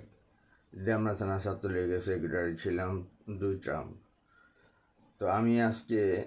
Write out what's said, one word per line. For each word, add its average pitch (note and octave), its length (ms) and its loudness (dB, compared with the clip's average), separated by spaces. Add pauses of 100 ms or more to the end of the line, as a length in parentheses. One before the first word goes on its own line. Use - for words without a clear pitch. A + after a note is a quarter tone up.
(840)
ডেমরা A2 300 2
থানা G2 240 0
ছাত্রলীগের F#2 600 0
সেক্রেটারি F2 560 0
ছিলাম F#2 520 -2 (220)
দুই F#2+ 360 -2
টার্ম। D2 280 -4 (1300)
তো G2 80 0
আমি A#2 340 4
আজকে G#2+ 640 2